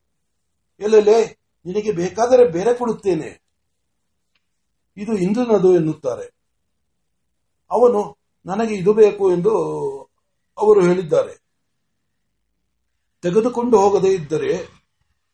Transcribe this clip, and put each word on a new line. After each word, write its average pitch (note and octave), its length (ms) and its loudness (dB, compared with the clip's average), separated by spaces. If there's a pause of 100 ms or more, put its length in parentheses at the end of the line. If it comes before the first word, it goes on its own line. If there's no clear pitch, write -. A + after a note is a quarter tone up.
(800)
"ಎಲ್ಲೆಲೆ, G#3+ 600 2 (240)
ನಿನಗೆ G#3 280 -6
ಬೇಕಾದರೆ A3+ 580 2
ಬೇರೆ G3 240 -2
ಕೊಡುತ್ತೇನೆ, F#3 680 -6 (1600)
ಇದು G#3 160 -8
ಇಂದ್ರನದು" G3+ 640 2
ಎನ್ನುತ್ತಾರೆ. D3+ 680 -4 (1300)
ಅವನು, G#3 460 0 (300)
"ನನಗೆ G#3+ 280 -4
ಇದು G3 200 0
ಬೇಕು" G3+ 380 4
ಎಂದು F3 180 0 (1080)
ಅವರು G3+ 220 4
ಹೇಳಿದ್ದಾರೆ. F3 600 -2 (1800)
"ತೆಗೆದುಕೊಂಡು A#3 560 0
ಹೋಗದೇ G3 300 2
ಇದ್ದರೆ D#3 480 -4 (760)